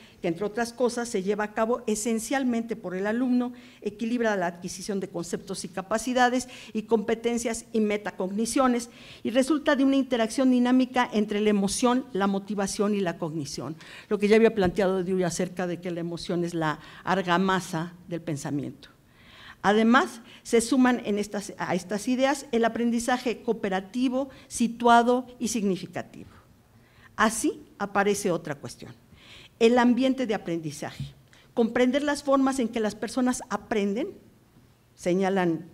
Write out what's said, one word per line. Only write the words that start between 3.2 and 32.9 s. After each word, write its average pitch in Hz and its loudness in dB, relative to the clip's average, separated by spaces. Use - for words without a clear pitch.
equilibra 226 -2
la 180 0
adquisición 185 -6
de 185 -6
conceptos 170 -8
y 185 -10
capacidades 247 0
y 214 -4
competencias 226 -2
y 226 0
metacogniciones, 214 0
y 240 -2
resulta 269 2
de 269 4
una 269 4
interacción 262 2
dinámica 247 2
entre 208 0
la 214 4
emoción, 208 2
la 196 0
motivación 202 -2
y 202 0
la 175 -2
cognición. 156 -6
Lo 208 0
que 208 2
ya 208 6
había 220 6
planteado 190 2
Dewey 185 0
acerca 180 -4
de 175 -6
que 180 -6
la 170 -6
emoción 170 -4
es 170 -4
la 156 -2
argamasa 180 0
del 165 -6
pensamiento. 139 -6
Además, 226 4
se - 2
suman 247 2
en 208 -2
estas, 202 -6
a 170 -2
estas 196 -4
ideas 262 0
el 226 2
aprendizaje 233 -2
cooperativo, 240 -2
situado 233 4
y 233 -4
significativo. - -4
Así 226 0
aparece 202 0
otra 151 -4
cuestión, - -16
el 233 6
ambiente 247 2
de 214 -2
aprendizaje. 160 -8
Comprender 247 2
las 285 -2
formas 269 2
en 233 0
que 233 -4
las 208 -2